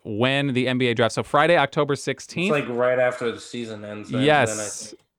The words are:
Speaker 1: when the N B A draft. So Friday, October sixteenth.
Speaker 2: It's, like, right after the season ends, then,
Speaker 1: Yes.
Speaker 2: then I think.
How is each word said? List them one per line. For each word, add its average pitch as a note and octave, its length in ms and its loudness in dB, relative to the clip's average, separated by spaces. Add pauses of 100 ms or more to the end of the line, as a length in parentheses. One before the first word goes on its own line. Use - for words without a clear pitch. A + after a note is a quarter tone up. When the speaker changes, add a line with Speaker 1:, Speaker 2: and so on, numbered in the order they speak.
Speaker 1:
when C3 480 0
the B2 160 0
N B2+ 100 0
B B2+ 100 2
A A#2 60 0
draft. A2+ 200 2
So A#2+ 80 -2
Friday, D#3+ 340 4
October C#3+ 400 0
sixteenth. D#3 580 -4
Speaker 2:
It's, C3 140 -2
like, A#2+ 100 -6
right B2 200 2
after B2 340 0
the G2 80 -10
season A2 440 -12
ends, G#2 260 -12
then, B2+ 120 -2
Speaker 1:
Yes. C#3 320 4
Speaker 2:
then G#2+ 100 -6
I G#2 40 -8
think. - 320 -14 (180)